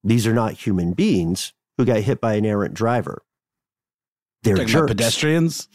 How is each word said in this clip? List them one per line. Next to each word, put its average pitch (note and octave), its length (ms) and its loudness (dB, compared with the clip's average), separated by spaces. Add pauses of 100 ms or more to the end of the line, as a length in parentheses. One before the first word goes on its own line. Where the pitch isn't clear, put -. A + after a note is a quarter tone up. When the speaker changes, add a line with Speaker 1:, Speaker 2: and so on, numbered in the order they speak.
Speaker 1:
These A2+ 240 2
are A2+ 60 2
not A2 320 -2
human F2+ 260 0
beings G#2 600 -2 (240)
who B2+ 80 2
got A2+ 160 2
hit A#2 180 -2
by A2+ 140 0
an G#2+ 120 0
errant G#2 280 -2
driver. A2+ 480 -2 (1200)
They're G2+ 140 2
Speaker 2:
Talking A2+ 180 0
about D#3+ 40 6
Speaker 1:
jerks. C#3+ 120 2
Speaker 2:
pedestrians? D3+ 840 0